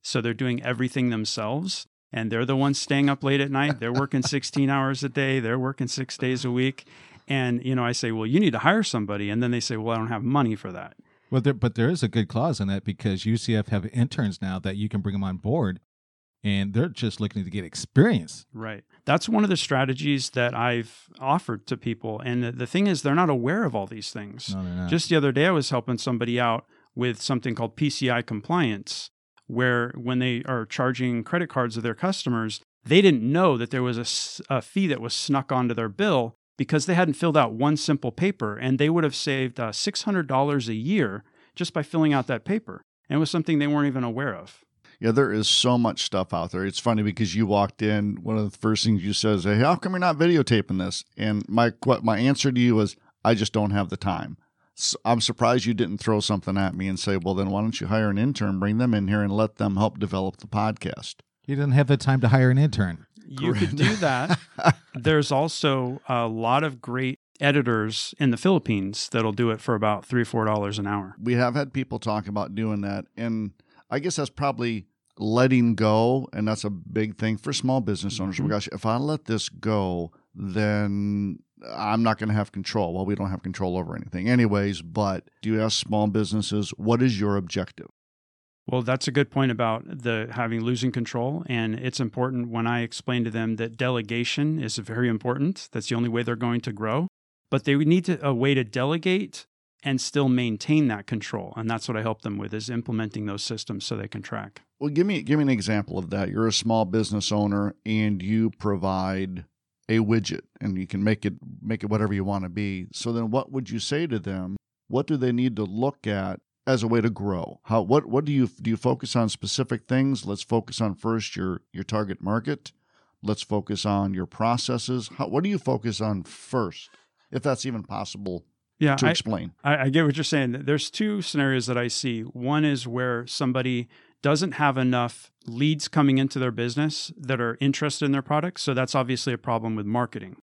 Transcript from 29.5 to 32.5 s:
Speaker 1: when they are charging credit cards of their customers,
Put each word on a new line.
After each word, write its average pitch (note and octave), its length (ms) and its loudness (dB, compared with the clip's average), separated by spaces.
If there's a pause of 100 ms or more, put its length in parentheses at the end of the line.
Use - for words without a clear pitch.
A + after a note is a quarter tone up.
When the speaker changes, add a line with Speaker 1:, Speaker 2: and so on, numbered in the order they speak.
Speaker 1:
when B2 240 -2
they B2+ 240 0
are A#2+ 220 -2
charging B2 580 0
credit E3+ 260 -2
cards A#2 280 -2
of A2+ 60 -6
their A2+ 120 -2
customers, A#2 640 -2 (240)